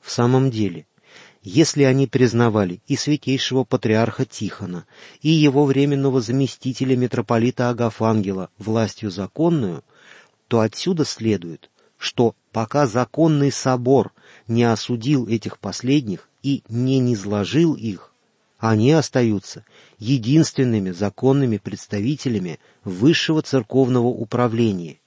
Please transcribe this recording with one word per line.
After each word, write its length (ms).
В 100
самом 400
деле, 380
если 400
они 240
признавали 800
и 80
святейшего 640
патриарха 640
Тихона, 600
и 80
его 360
временного 560
заместителя 760
митрополита 720
Агафангела 920
властью 540
законную, 720
то 100
отсюда 460
следует, 680
что 320
пока 340
законный 640
собор 600
не 180
осудил 600
этих 320
последних 720
и 260
не 300
низложил 720
их, 400
они 340
остаются 720
единственными 920
законными 680
представителями 1040
высшего 560
церковного 680
управления 1000